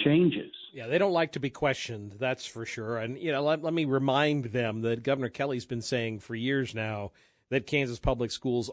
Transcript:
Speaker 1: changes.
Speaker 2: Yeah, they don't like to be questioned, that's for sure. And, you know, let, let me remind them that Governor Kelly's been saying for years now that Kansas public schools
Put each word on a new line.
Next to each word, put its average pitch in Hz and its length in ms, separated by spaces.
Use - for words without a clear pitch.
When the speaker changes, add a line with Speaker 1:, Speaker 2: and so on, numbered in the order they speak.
Speaker 1:
changes. 151 480
Speaker 2:
Yeah, 117 140
they 147 100
don't 190 160
like 165 180
to - 80
be 131 100
questioned, 110 720
that's 127 260
for 113 200
sure. 117 320
And, 117 200
you 160 140
know, 139 100
let, 151 220
let 160 100
me 165 120
remind 135 600
them 113 360
that 117 200
Governor 135 280
Kelly's 139 360
been 117 160
saying 113 380
for 117 160
years 127 400
now 107 380
that 127 160
Kansas 131 340
public 120 320
schools 120 420